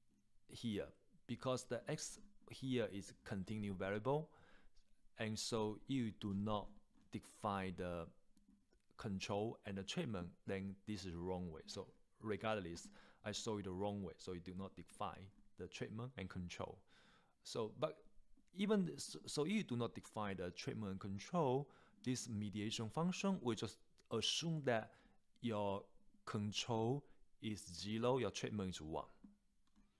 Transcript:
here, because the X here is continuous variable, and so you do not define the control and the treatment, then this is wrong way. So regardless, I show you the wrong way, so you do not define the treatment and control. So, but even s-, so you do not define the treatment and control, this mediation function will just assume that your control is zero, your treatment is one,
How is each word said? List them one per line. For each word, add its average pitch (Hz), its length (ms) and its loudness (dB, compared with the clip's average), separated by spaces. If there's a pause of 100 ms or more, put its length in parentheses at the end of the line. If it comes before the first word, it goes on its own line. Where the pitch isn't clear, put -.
(480)
here, 101 380 0 (420)
because 127 360 0
the 117 240 -2
X - 300 -4 (320)
here 120 420 2
is 95 200 -6 (120)
continuous 101 540 -2
variable, 107 520 2 (880)
and 110 200 0
so 107 480 2
you 123 240 2 (100)
do 101 140 0
not 104 320 2 (460)
define 98 640 0
the 87 300 -2 (880)
control 104 720 0
and 101 100 -2
the 98 80 -4
treatment, 104 420 0 (220)
then 98 260 0 (140)
this 98 160 -2
is 87 100 -2
wrong 90 380 0
way. 76 140 -10
So - 200 -6 (340)
regardless, 101 680 0 (360)
I 107 60 -2
show 104 280 0
you 101 40 -2
the 95 80 -4
wrong 101 320 0
way, 90 160 -4
so - 140 -6
you 90 80 -4
do 92 180 -8
not 95 160 -6
define 95 500 -6 (320)
the 92 120 -6
treatment 117 500 -6
and 92 100 -2
control. - 520 -6 (640)
So, 113 340 -2
but 156 200 -2 (580)
even 190 400 4
s-, - 200 -6 (100)
so 147 180 2
you 202 180 4
do 123 140 0
not 117 180 2
define 101 440 -2
the 90 120 -2
treatment 110 400 -2
and 95 100 -2
control, 131 720 2 (340)
this 123 240 0
mediation 107 600 0
function 180 520 2
will 117 140 2
just 104 220 -2 (340)
assume 156 540 2
that 113 260 4 (500)
your 104 440 2 (420)
control 113 800 2 (360)
is 107 220 -2 (100)
zero, 110 460 4
your 104 140 2
treatment 104 380 0
is - 100 -4
one, 78 240 -2 (960)